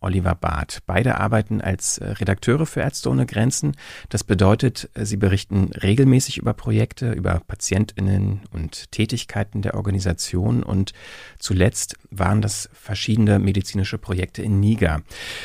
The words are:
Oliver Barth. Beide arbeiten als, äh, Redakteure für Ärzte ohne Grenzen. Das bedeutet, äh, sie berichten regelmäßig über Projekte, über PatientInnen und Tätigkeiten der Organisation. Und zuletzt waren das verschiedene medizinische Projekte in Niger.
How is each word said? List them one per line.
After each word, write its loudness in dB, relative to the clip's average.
Oliver 2
Barth. -4
Beide 2
arbeiten 0
als, -2
äh, -8
Redakteure 0
für -4
Ärzte -2
ohne 2
Grenzen. 0
Das -2
bedeutet, 2
äh, -6
sie -4
berichten 2
regelmäßig 4
über -2
Projekte, -2
über -2
PatientInnen 0
und -10
Tätigkeiten -4
der -2
Organisation. 0
Und -2
zuletzt 0
waren 2
das -4
verschiedene 2
medizinische -2
Projekte -6
in 2
Niger. 4